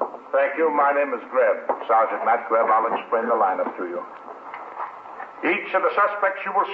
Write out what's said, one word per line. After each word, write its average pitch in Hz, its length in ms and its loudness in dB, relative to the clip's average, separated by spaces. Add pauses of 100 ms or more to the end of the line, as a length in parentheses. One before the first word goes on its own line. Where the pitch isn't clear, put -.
(280)
Thank 139 320 2
you. 160 100 4
My 143 220 4
name 143 240 0
is 110 160 -8
Greb. 117 340 4 (220)
Sergeant - 400 2
Matt - 240 2
Greb. 113 160 4
I'll 113 180 4 (140)
explain 117 320 0
the 117 80 2
lineup 92 400 0
to 92 80 -4
you. 87 160 -6 (1400)
Each - 320 -2
of 185 100 2
the 165 140 2
suspects 202 480 2
you 196 80 -4
will 196 220 2